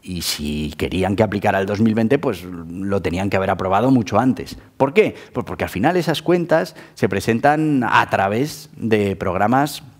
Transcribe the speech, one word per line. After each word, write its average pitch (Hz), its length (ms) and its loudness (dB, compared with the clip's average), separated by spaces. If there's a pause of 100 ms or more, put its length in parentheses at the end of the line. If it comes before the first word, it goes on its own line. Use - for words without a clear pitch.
Y 90 220 -8
si 73 560 -6
querían 92 380 -2
que 110 80 4
aplicara 101 340 0
el 98 80 0
dos 101 140 -2
mil 110 160 4
veinte, 113 240 2
pues 98 240 -4
lo 90 580 -6
tenían 92 260 -2
que 98 80 0
haber 95 140 0
aprobado 95 400 0
mucho 110 300 2
antes. 117 360 -2 (200)
¿Por 139 180 0
qué? 185 220 4 (160)
Pues 123 120 -4
porque - 200 -4
al 87 60 -6
final 147 260 2
esas 160 260 0
cuentas 170 540 0 (180)
se 113 140 0
presentan 139 760 2
a 113 260 2
través 107 680 -2
de 104 400 0
programas 104 680 0 (180)